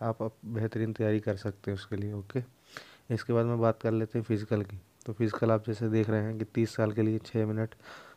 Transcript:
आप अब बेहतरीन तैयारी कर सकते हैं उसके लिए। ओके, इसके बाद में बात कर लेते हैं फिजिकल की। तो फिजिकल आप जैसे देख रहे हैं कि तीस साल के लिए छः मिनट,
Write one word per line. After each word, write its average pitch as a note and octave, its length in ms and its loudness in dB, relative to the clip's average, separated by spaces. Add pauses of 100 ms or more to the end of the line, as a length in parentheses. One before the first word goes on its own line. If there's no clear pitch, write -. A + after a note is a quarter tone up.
आप A2+ 220 -2
अब A2 120 -4 (100)
बेहतरीन A2 480 -2
तैयारी G#2+ 260 2
कर G#2 160 0
सकते G2+ 360 -6
हैं G2 60 -2
उसके G2+ 180 -8
लिए। G#2 180 -4
ओके, G2+ 300 -6 (680)
इसके A#2 220 0
बाद A#2 120 4
में A#2 140 0
बात A2+ 220 4
कर A2+ 100 2
लेते A2 280 0
हैं A2+ 60 -4
फिजिकल G#2+ 360 0
की। G2+ 200 -8 (240)
तो A2+ 80 -8
फिजिकल A2+ 380 2
आप A2 160 2
जैसे A2+ 220 -2
देख A2 200 2
रहे A2 120 2
हैं A2 160 -4
कि A2 80 -4
तीस - 300 0
साल A2 160 2
के G#2+ 100 0
लिए A2 180 2
छः A2 260 -2
मिनट, A2 300 -2 (420)